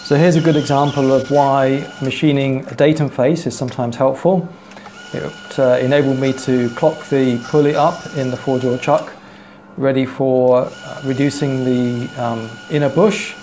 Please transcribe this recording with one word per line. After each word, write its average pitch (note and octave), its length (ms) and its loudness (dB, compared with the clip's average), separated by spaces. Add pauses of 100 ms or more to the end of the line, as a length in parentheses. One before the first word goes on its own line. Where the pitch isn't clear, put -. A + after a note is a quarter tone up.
So C#3+ 140 2
here's E3+ 180 6
a D#3+ 60 4
good D#3 160 4
example C#3 560 2
of C3+ 180 0
why C#3 580 2 (120)
machining C3+ 680 0
a - 80 -12
datum D3+ 340 2
face D3 380 0
is A#2 100 -6
sometimes B2 380 -6
helpful. E3+ 540 0 (640)
It, - 440 -10
uh, B2+ 220 4
enabled C3+ 400 2
me C3+ 140 0
to B2+ 380 0
clock D#3 340 -2
the C3 420 0
pulley D3 260 2
up D#3+ 320 0 (120)
in C3 120 -4
the B2 60 -4
four-jaw B2+ 440 -2
chuck, - 340 -2 (640)
ready C3+ 280 0
for, B2+ 600 2
uh, - 400 -14
reducing C3+ 580 -2
the, B2 460 0 (120)
um, A#2 280 -4 (200)
inner D3 200 0
bush G3+ 540 0